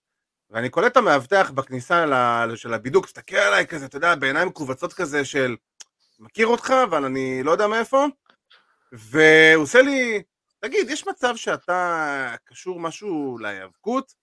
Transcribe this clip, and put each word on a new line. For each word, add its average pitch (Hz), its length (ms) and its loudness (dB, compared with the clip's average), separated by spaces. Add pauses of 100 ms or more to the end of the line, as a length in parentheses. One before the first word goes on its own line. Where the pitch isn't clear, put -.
(500)
ואני 117 180 -6
קולט 214 240 0
את - 40 -10
המאבטח 180 580 2
בכניסה 135 520 -2
ל-, 120 500 0
של 117 180 -8
הבידוק, 131 320 -2
מסתכל - 300 -12
עליי 202 300 2
כזה, 143 200 -12
אתה 143 100 -18
יודע, 165 180 0
בעיניים 143 340 -2
מכווצות 131 440 -8
כזה 147 320 -4
של, 131 320 -2 (640)
"מכיר 202 260 -2
אותך, 233 280 0 (100)
אבל 160 200 -2
אני 131 380 -4
לא 143 80 -2
יודע 185 160 2
מאיפה", 226 400 0 (840)
והוא 156 680 6
עושה 233 200 6
לי, 247 400 -2 (380)
"תגיד, 262 300 -4
יש 294 160 -10
מצב 247 300 -4
שאתה 160 1000 -4 (100)
קשור 175 360 -14
משהו 156 580 -8
להיאבקות?" 107 760 -8 (100)